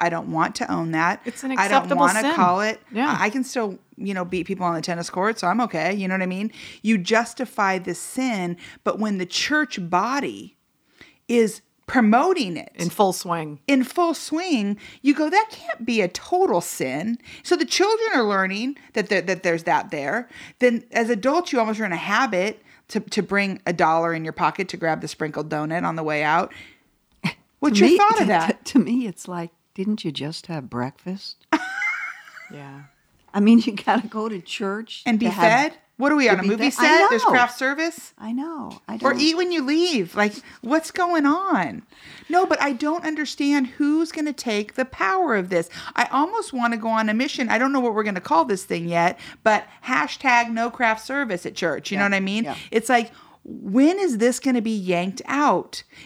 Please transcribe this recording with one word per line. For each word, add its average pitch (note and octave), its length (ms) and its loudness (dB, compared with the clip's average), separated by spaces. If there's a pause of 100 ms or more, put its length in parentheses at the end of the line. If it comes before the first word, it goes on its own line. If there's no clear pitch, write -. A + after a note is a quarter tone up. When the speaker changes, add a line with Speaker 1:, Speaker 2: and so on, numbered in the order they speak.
Speaker 1:
I E3+ 80 2
don't E3+ 220 -6
want D#3+ 240 0
to - 160 -4
own E3 200 -4
that. E3+ 340 0
Speaker 2:
It's - 180 -10
an C4 80 -4
Speaker 1:
I B3+ 40 -4 (120)
don't B3+ 160 4
Speaker 2:
acceptable C4+ 180 0
Speaker 1:
wanna A3 200 4
Speaker 2:
sin. C#4+ 140 0
Speaker 1:
call F3+ 260 4
it. A3 200 -2 (100)
Speaker 2:
Yeah. A#3+ 280 -2
Speaker 1:
I, F#3+ 60 2
I G#3+ 40 2
can B3 140 -4
still, G#3+ 340 -4 (200)
you G3 160 -6
know, F3+ 120 -4
beat F3 220 -4
people F#3+ 180 -4
on E3+ 80 0
the E3 80 -4
tennis E3+ 280 -6
court, G#3+ 280 -2
so F3+ 100 -2
I'm G#3+ 140 0
okay. F3+ 320 -2
You G3 140 -4
know F#3 80 -2
what F#3+ 80 -2
I F3+ 40 -2
mean? F#3+ 240 -4 (300)
You A3 160 2
justify G#3+ 800 0
the F3+ 160 -6
sin, F#3+ 640 -4 (260)
but G3 160 -2
when G#3 200 -2
the F3+ 80 -2
church - 500 -2 (120)
body F#3 680 -4 (720)
is A#3 340 2 (240)
promoting B3 720 4
it - 180 -14
Speaker 2:
In F3 140 -2
full F#3+ 240 2
swing. D#3 540 -6
Speaker 1:
in C4+ 160 2
full E4+ 320 0
swing, C4 640 -2 (260)
you C#4 100 6
go, D#4 160 0
"That G#4+ 220 2
can't D#5+ 340 -10
be A3+ 160 0
a F3 60 2
total D#4+ 540 0
sin." D#3+ 580 -4 (240)
So F4 120 2
the D#4 100 0
children A4 500 2
are B3 80 4
learning G3+ 540 0 (160)
that G#3+ 160 -2
there, F#3+ 120 2
that F3+ 220 -4
there's E3 220 0
that D#3+ 260 0
there. D#3+ 360 -4 (300)
Then A#3 260 4 (100)
as A#3 180 2
adults, C4+ 420 0
you B3 60 2
almost A3 200 0
run G#3+ 120 -4
a - 60 -4
habit G3+ 680 0 (240)
to, G#3 140 -4
to - 200 -4
bring G3 460 -2
a E3 60 0
dollar E3 420 2
in D#3+ 80 -6
your D#3+ 100 -8
pocket F3 360 -2
to - 80 -10
grab D#3+ 240 -2
the D#3 60 -8
sprinkled D3+ 420 -6
donut D#3 380 -4
on E3 80 -4
the D#3+ 80 -6
way D3+ 200 -2
out. D#3+ 280 2 (1080)
What's A#3+ 200 4
Speaker 3:
To G#3 60 10
Speaker 1:
your C#4 80 8
Speaker 3:
me, F#4 40 6
Speaker 1:
thought G#4 160 6
of G#4+ 60 4
Speaker 3:
to, E4 60 4
Speaker 1:
that? F#3 400 0
Speaker 3:
to, - 80 -12
to C#4 60 6
me, A3+ 280 0
it's - 180 -10
like, E3+ 260 -8 (220)
didn't G#3 300 -4
you D#3+ 80 -4
just C#3 360 -8
have D3 220 -8
breakfast? C#3 840 -8
Speaker 2:
<laughs> D#4 60 0 (960)
Yeah. C#3+ 300 -16 (520)
Speaker 3:
I G3 60 0
mean, A3+ 200 8
you A3+ 140 -2
gotta A3 340 0
go A3 220 -6
to G3+ 120 -8
church G3+ 640 -6
Speaker 1:
And A3+ 120 2
be A3+ 80 2
Speaker 3:
to G#3+ 60 2
have A#3 400 4
Speaker 1:
fed? - 80 -20 (180)
What C#4 140 2
are D4+ 40 4
we C#4 100 4
Speaker 3:
to G#3+ 80 6
Speaker 1:
on, F3+ 60 2
a - 40 -4
Speaker 3:
be G3 60 2
Speaker 1:
movie A#3 200 2
Speaker 3:
fed? - 160 2
I D#4 140 8
Speaker 1:
set? G4 100 6
There's B4 140 2
Speaker 3:
know. A4+ 60 6
Speaker 1:
craft A#3+ 280 4
service? D4 600 -4
Speaker 3:
I A3 140 -10
know. C#4+ 560 -8
I A3 80 -8
Speaker 1:
Or B3+ 180 2
Speaker 3:
don't B3 80 0
Speaker 1:
eat D#4+ 160 2
when F4+ 140 0
you D#4+ 120 0
leave. D4 520 0
Like, G#3 180 2 (280)
what's D#4 300 0
going F4 340 2
on? C#4+ 580 0 (460)
No, F4+ 160 4
but E4 160 0
I C#4+ 120 0
don't D4+ 320 -4
understand C#4+ 600 -2
who's D4+ 440 0
gonna D4+ 220 -4
take G#3 420 -4
the B3+ 100 -2
power F4+ 500 0
of F3+ 140 -2
this. E3+ 200 0 (260)
I A#3+ 160 2
almost F#4 420 -2
wanna A#3 240 -2
go A3 120 -6
on A3 200 0
a G#3+ 40 0
mission. B3 360 -2
I A3 80 2
don't C4+ 140 2
know C#4 80 2
what A#3+ 160 0
we're G#3+ 80 0
gonna G3+ 180 -4
call D#4+ 240 4
this G3+ 200 -4
thing E3+ 240 -4
yet, E3+ 300 2 (240)
but G#3+ 220 2 (200)
hashtag B3+ 680 0
no A3+ 180 -2
craft A3 360 -2
service B3+ 400 -4
at - 100 -8
church. - 360 -4
You G3 40 -4
Speaker 3:
Yeah. G3+ 60 0
Speaker 1:
know G3+ 120 2
what G3 40 2
I - 20 2
mean? G3+ 240 -2
Speaker 3:
Yeah. - 120 -6 (160)
Speaker 1:
It's A3 180 0
like, A#3 220 2 (340)
when C4+ 540 2
is C#4+ 200 0
this B3 200 2
gonna B3 220 0
be A3 140 -2
yanked F3+ 500 -2
out? - 580 0 (220)